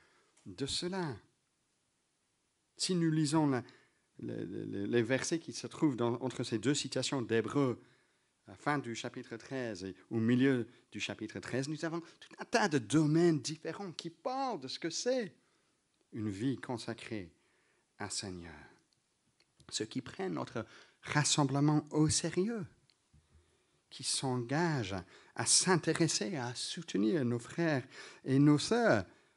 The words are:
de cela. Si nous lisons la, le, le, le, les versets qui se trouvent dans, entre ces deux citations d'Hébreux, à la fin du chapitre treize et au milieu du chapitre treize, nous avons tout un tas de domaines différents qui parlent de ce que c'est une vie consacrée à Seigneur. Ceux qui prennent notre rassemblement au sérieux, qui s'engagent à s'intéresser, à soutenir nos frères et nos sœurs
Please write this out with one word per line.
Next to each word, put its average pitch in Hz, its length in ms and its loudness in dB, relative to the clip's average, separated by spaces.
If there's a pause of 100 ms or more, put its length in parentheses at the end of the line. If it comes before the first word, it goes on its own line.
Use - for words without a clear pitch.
(440)
de 107 220 -8
cela. 175 500 -4 (1600)
Si - 180 -2
nous 165 160 4
lisons 156 360 4
la, 131 180 2 (540)
le, 113 260 -6
le, 104 220 -8
le, 101 180 -6
les 117 180 4
versets 127 360 0
qui 143 160 -12
se - 120 -8
trouvent 139 300 2
dans, 117 240 2
entre 127 220 -4
ces 117 160 -2
deux 123 160 2
citations 131 480 -2
d'Hébreux, 113 580 2 (640)
à - 40 -18
la 101 60 -18
fin 147 220 -2
du 117 160 -6
chapitre 117 440 -10
treize 117 460 -6
et 95 120 -8 (140)
au 117 80 -2
milieu 123 500 4 (240)
du 107 80 -10
chapitre 104 400 -6
treize, 131 280 -4
nous 156 160 -6
avons 165 160 -4
tout - 280 -18 (100)
un - 60 -12
tas 220 240 2
de 147 100 2
domaines 151 640 4
différents 160 520 -8
qui 165 180 -10
parlent 254 500 -4
de 127 80 -10
ce - 100 -10
que 165 120 -6
c'est 247 440 -2 (800)
une 107 160 -4
vie 113 280 0
consacrée 110 760 -8 (640)
à 101 120 -8
Seigneur. 87 420 -8 (1160)
Ceux - 160 -4
qui 131 160 -8
prennent 190 320 -8
notre 123 300 -6 (360)
rassemblement 147 880 2
au 156 180 4
sérieux, 180 580 -2 (1200)
qui - 140 -12
s'engagent 127 1000 0 (320)
à 123 100 -4
s'intéresser, 165 920 2
à 123 180 -4
soutenir 185 720 0
nos 120 140 0
frères 151 480 0 (380)
et 135 140 4
nos 147 200 8
sœurs 190 480 4 (300)